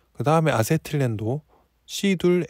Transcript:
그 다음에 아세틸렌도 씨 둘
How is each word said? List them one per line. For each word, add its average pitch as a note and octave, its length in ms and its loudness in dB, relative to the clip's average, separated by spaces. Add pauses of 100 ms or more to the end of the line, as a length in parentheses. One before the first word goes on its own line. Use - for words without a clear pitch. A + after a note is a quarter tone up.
(120)
그 - 120 -6
다음에 D#3 260 2
아세틸렌도 B2 920 -2 (440)
씨 G3 300 -2
둘 F3+ 340 2